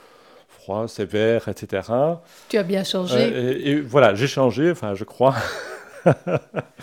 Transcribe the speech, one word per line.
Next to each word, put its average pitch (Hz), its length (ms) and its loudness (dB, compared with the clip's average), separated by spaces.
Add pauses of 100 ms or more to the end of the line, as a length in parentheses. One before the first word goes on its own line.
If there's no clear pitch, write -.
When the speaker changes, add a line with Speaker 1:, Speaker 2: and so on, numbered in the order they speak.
(480)
Speaker 1:
froid, 110 400 -8
sévère, 110 600 0
et 101 60 -6
cetera. 120 680 -2 (260)
Speaker 2:
Tu - 80 -2
as 202 60 2
bien 190 200 -2
changé. 180 360 -2
Speaker 1:
Euh, 123 340 0
et, 139 200 -2
et 151 80 2
voilà, 123 340 6
j'ai 120 140 0
changé, 131 420 2
enfin, 107 240 -4
je 101 100 -8
crois. 131 300 0 (680)
<laughs> 170 100 6 (680)